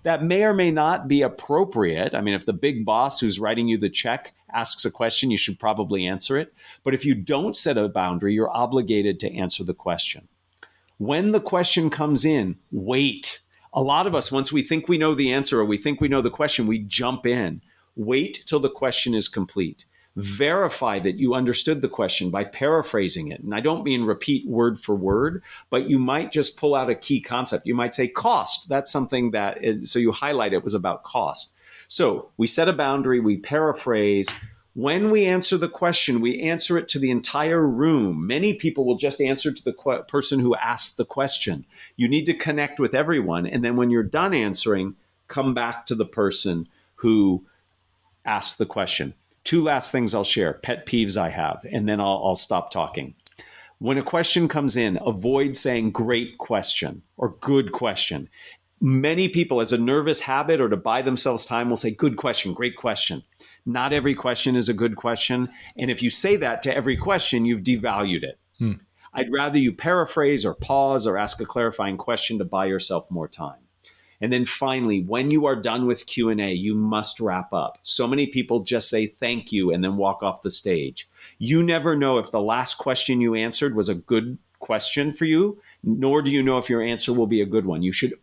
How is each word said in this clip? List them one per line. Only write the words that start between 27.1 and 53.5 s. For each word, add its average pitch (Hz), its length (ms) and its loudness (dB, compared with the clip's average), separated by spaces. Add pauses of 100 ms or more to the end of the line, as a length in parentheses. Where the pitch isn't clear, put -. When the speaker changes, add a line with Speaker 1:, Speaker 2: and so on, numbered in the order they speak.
Speaker 1:
concept. 123 460 -4
You 123 100 0
might 120 180 0
say 127 140 0
cost. - 600 -2
That's 139 220 -2
something 127 400 0
that, 104 320 -4
it, 110 240 -2
so 123 140 0
you 113 100 4
highlight 120 440 0
it 90 100 0
was 104 100 -2
about 90 300 -2
cost. - 480 -4 (340)
So 113 500 0
we 113 120 2
set 165 200 2
a 190 40 2
boundary, 135 480 0
we 107 160 2
paraphrase. 113 920 0 (460)
When 165 360 0
we 214 140 6
answer 185 320 2
the 170 120 0
question, 165 520 0
we 120 200 0
answer 165 380 0
it - 100 -4
to 139 100 -4
the 131 140 2
entire 151 560 2
room. 113 580 2
Many 165 280 0
people 156 300 -2
will 123 120 2
just 139 240 -2
answer 139 320 0
to - 120 -12
the 123 80 -2
que-, - 360 -2
person 139 320 0
who 123 160 4
asked 117 400 -2
the 117 80 -2
question. 107 600 -4 (320)
You 120 120 2
need 147 180 2
to 165 80 2
connect 147 460 -4
with 127 140 2
everyone. 123 520 0
And 120 180 -2
then 120 120 0
when 123 140 4
you're 117 120 4
done 170 320 0
answering, 98 600 0 (320)
come 135 260 0
back 117 320 -4
to 123 80 -4
the 110 120 0
person 95 600 -2 (280)
who 101 480 4 (800)
asked 104 340 -2
the 107 80 0
question. 80 480 -4 (300)
Two 165 200 4
last 143 260 0
things 117 240 0
I'll 101 100 0
share, 92 280 2
pet - 320 -6
peeves 104 320 0
I 87 140 0
have, 80 420 -4
and 104 160 -2
then 104 120 0
I'll, 98 220 0
I'll 95 140 2
stop - 340 -2
talking. 76 440 -6 (640)